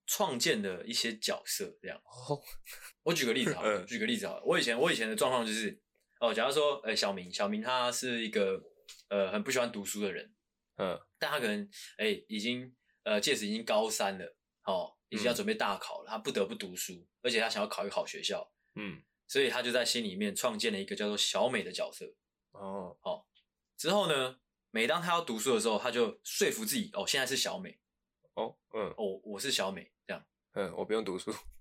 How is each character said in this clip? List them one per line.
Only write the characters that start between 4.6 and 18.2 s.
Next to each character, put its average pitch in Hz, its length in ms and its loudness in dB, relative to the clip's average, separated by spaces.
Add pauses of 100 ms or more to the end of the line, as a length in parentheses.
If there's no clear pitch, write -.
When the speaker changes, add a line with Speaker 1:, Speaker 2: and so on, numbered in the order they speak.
Speaker 1:
前， 117 160 2
我 165 140 4
以 - 40 4
前 113 120 0
的 110 80 -2
状 127 160 4
况 120 140 2
就 107 80 0
是， 107 280 -2 (380)
哦， 113 140 4
假 110 120 2
如 139 80 2
说， 147 300 2
呃， 110 100 0
小 104 200 2
明， 90 180 -8
小 104 160 0
明 107 140 0
他 123 280 2
是 120 360 -2
一 107 40 -4
个， 98 320 2 (460)
呃， 98 240 2
很 104 100 0
不 107 80 -2
喜 131 80 2
欢 - 140 2
读 101 140 -6
书 104 160 -4
的 98 100 0
人。 - 240 -10 (400)
Speaker 2:
嗯。 95 240 0 (180)
Speaker 1:
但 147 140 -2
他 147 80 0
可 120 80 2
能， 104 220 0 (280)
哎， 107 300 0
已 110 100 -4
经， 123 380 -4 (280)
呃， 104 180 2
届 143 120 2
时 107 140 0
已 101 40 0
经 110 120 -2
高 110 260 4
三 98 280 0
了， 85 180 -12 (300)
哦， 90 320 -2 (100)
已 110 80 -8
经 107 100 0
要 120 80 4
准 104 140 0
备 110 80 2
大 104 220 0
考 - 240 -8
了， - 80 -16
Speaker 2:
嗯。 - 20 -6
Speaker 1:
他 110 60 -4
不 110 120 -4
得 107 160 2
不 104 80 -6
读 95 220 -8
书， 87 320 -8 (140)
而 123 100 0
且 117 80 4
他 113 80 4
想 104 160 0
要 107 60 -2
考 - 160 -2
一 - 20 -4
个 98 80 -4
好 101 100 0
学 - 160 -8